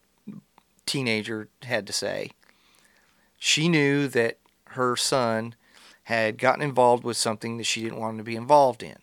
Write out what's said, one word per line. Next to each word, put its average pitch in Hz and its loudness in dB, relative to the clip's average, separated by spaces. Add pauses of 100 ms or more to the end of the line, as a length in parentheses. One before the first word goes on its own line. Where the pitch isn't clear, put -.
(880)
teenager 110 -4 (140)
had 117 -4
to 101 -14
say. 98 -6 (1080)
She 156 2
knew 143 4
that 117 0 (300)
her 123 0
son 117 0 (480)
had 113 0
gotten 131 2
involved 123 2
with 117 -4
something 117 -4
that 110 -8
she 113 -4
didn't 113 -8
want 113 -6
him 110 -10
to 107 -10
be 117 -8
involved 127 4
in. 71 -14